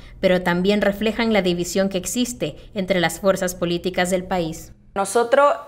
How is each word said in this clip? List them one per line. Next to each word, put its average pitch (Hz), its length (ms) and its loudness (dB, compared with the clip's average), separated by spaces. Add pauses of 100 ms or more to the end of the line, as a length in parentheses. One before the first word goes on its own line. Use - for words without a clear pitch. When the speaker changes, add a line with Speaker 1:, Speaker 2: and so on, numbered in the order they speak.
(220)
Speaker 1:
pero 180 200 4
también 180 380 2
reflejan 214 540 0
la 202 80 4
división 180 480 0
que 190 80 -4
existe 180 580 -4 (180)
entre 190 280 0
las 165 180 -2
fuerzas 190 360 0
políticas 180 540 -2
del 185 140 0
país. 175 480 -6 (240)
Speaker 2:
Nosotros 240 580 4 (140)